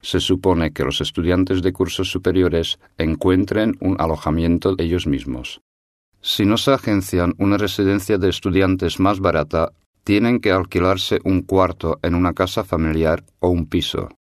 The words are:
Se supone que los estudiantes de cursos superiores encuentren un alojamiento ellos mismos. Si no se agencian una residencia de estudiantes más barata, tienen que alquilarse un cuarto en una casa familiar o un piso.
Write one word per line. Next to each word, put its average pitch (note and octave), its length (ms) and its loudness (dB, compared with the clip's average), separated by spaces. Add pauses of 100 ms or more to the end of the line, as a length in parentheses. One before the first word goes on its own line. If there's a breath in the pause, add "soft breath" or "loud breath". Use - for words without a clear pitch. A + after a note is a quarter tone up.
Se E2+ 160 -2
supone F2 520 0
que D2 120 -4
los C#2 160 -4
estudiantes F2+ 640 0
de F2+ 100 0
cursos F#2 380 -4
superiores F2 680 0 (200 soft breath)
encuentren F#2 800 0
un F#2+ 180 -2
alojamiento E2 800 0
ellos E2+ 300 -2
mismos. C2 560 -6 (580)
Si - 240 -2
no A2 140 2
se C#3 140 2
agencian F#2 680 0
una G2+ 180 2
residencia G2+ 600 0
de F#2 100 2
estudiantes F#2 720 0
más G2 200 2
barata, D#2+ 520 0 (320)
tienen A#2 360 2
que G2+ 120 2
alquilarse F#2 720 0
un F#2 160 2
cuarto F2 600 0
en E2+ 140 0
una F2 180 2
casa F#2+ 300 -2
familiar D#2+ 600 0 (160)
o F2 80 0
un F2 180 0
piso. - 440 -4 (200)